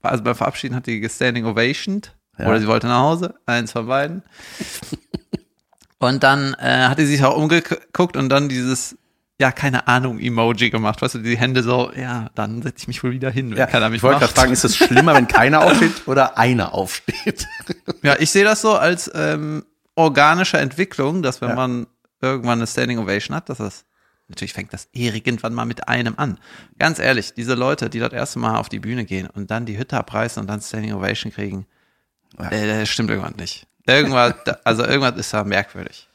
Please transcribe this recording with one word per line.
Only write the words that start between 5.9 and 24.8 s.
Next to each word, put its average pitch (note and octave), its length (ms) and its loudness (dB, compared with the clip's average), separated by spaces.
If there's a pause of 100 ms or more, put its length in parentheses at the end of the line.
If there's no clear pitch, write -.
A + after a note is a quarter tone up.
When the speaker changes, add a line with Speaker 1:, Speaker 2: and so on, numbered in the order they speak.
Speaker 1:
Und B2+ 240 2
dann, C3+ 320 4
äh, B2+ 340 2
hat C#3 100 0
die D3+ 60 6
sich C#3 180 2
auch C3 140 4
umgeguckt E3 800 0
und C3+ 120 -2
dann C#3 200 2
dieses, B2+ 480 -4 (420)
ja, C3 120 4
keine B2+ 360 -2
Ahnung, B2 320 2
Emoji A#2 500 2
gemacht. G#2+ 320 -2
Weißt B2+ 140 -2
du, A#2 40 -6
die A#2 180 -2
Hände B2+ 260 2
so, B2 320 0
ja, B2 400 -8
dann A2 260 -6
setz - 200 -10
ich - 80 -12
mich - 140 -8
wohl B2+ 80 -2
wieder C3 180 -4
hin, B2 220 -4
wenn G#2+ 60 -4
Speaker 2:
Ja, B2+ 100 4
Speaker 1:
keiner A2 220 2
mich A2+ 80 -2
Speaker 2:
ich G#2 60 0
wollte C#3 160 6
Speaker 1:
macht. C#3 40 6 (100)
Speaker 2:
gerade C3+ 80 6
fragen, B2+ 120 6
ist - 120 2
es G#2+ 100 2
schlimmer, C#4 380 6
wenn C4 160 6
keiner C#3+ 320 6
Speaker 1:
<laughs> - 20 8
Speaker 2:
aufsteht F3+ 440 4
oder C3+ 300 2
einer A2+ 360 2
aufsteht? - 720 -6 (540)
Speaker 1:
Ja, C#3+ 180 4
ich D#3 120 2
sehe G3 120 6
das G#3+ 180 4
so A3 140 4
als, F3 400 0
ähm, D3+ 500 -4 (300)
organische D#3+ 640 4
Entwicklung, D3 680 -2
dass B2+ 160 -2
wenn B2 100 -4
Speaker 2:
Ja. A2+ 60 -2
Speaker 1:
man B2 320 -4 (320)
irgendwann B2 400 -2
eine A2+ 80 -2
Standing B2 320 -2
Ovation G#2 360 -4
hat, E3 120 -8
dass B2 120 -10
das, G#2 260 -10 (420)
natürlich - 260 -12
fängt F#2+ 200 -12
das - 180 -18